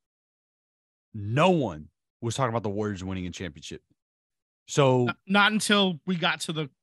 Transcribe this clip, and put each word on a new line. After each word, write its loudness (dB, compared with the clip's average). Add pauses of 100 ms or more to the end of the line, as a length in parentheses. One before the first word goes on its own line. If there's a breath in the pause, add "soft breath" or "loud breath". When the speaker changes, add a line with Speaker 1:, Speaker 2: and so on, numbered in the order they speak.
(1160)
Speaker 1:
No 2
one -2 (320)
was -4
talking 0
about -2
the 0
Warriors -4
winning -6
a -6
championship. -12 (840)
So 4
Speaker 2:
Not, -2 (100)
not 4
until 2
we -2
got -2
to -8
the -6 (120)